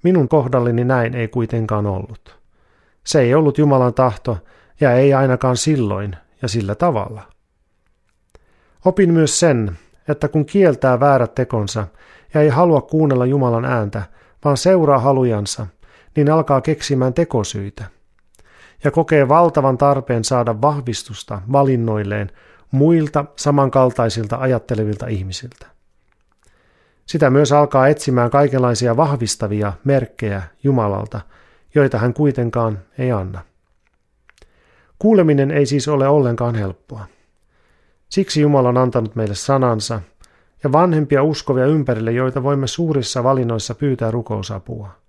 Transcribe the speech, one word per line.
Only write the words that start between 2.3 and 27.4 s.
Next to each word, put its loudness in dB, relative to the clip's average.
Se 0
ei 4
ollut 2
Jumalan 4
tahto, -2
ja 4
ei 4
ainakaan 0
silloin -2
ja -6
sillä -4
tavalla. -4
Opin 2
myös 2
sen, 0
että -4
kun 0
kieltää 2
väärät 2
tekonsa -4
ja 2
ei 4
halua 2
kuunnella 0
Jumalan 0
ääntä, -4
vaan 2
seuraa 4
halujansa, 0
niin 2
alkaa 2
keksimään -2
tekosyitä -4
ja 0
kokee 2
valtavan 2
tarpeen 0
saada -2
vahvistusta -6
valinnoilleen 0
muilta 2
samankaltaisilta 0
ajattelevilta -4
ihmisiltä. -10
Sitä 0
myös 4